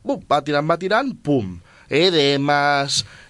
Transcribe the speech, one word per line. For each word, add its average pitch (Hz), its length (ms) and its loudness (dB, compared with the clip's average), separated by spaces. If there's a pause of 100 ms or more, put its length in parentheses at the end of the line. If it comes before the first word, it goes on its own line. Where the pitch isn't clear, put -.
bum, 269 280 -6
va 147 160 2
tirant, 147 200 0
va 165 140 0
tirant, 214 320 -2 (100)
pum, 104 360 -2 (320)
edemes, 143 1120 2 (260)